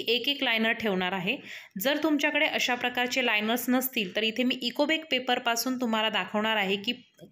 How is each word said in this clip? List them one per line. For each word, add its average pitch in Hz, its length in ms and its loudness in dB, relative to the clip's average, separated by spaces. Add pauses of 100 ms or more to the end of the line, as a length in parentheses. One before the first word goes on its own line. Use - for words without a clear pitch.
एक 240 200 0
एक 277 140 -2
लायनर 226 300 2
ठेवणार 190 400 0
आहे. 190 240 -2 (440)
जर 269 220 2
तुमच्याकडे 302 440 2
अशा 240 280 0
प्रकारचे 247 520 0
लायनर्स 220 420 0
नसतील 247 480 0
तर 214 60 0
इथे 220 200 0
मी 254 200 0
इकोबेक 302 480 0
पेपरपासून 247 680 0
तुम्हाला 220 280 2
दाखवणार 214 480 0
आहे 196 200 2
की 202 160 -2 (400)